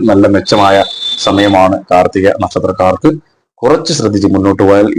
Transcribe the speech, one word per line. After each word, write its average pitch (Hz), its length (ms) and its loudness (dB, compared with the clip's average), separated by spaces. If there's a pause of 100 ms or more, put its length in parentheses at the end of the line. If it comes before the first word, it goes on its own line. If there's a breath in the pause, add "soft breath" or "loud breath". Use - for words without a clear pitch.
നല്ല 101 200 2
മെച്ചമായ 98 520 0 (460)
സമയമാണ് 98 520 2 (140)
കാർത്തിക 92 380 2 (120)
നക്ഷത്രക്കാർക്ക്. 92 720 -2 (500)
കുറച്ച് 160 300 0
ശ്രദ്ധിച്ച് 101 360 0
മുന്നോട്ട് 98 340 0
പോയാൽ 101 260 4 (100)